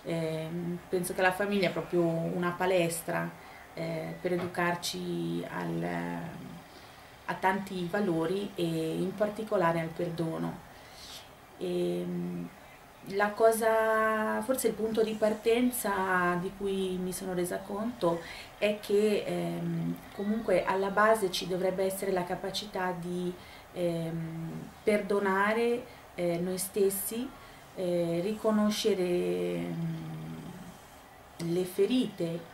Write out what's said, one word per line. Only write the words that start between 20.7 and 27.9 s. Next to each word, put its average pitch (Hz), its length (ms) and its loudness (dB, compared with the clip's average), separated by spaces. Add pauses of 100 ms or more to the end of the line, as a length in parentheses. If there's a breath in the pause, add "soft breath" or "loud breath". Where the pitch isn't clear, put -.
base 208 400 6
ci - 160 -4
dovrebbe 185 380 0
essere 190 280 0
la 180 120 2
capacità 185 760 -4
di, 180 340 -2 (400 loud breath)
ehm, 165 960 -4 (140)
perdonare, 208 1000 2 (320 loud breath)
eh, 175 200 2
noi 180 220 0
stessi, 202 720 0 (480 loud breath)
eh, 175 460 2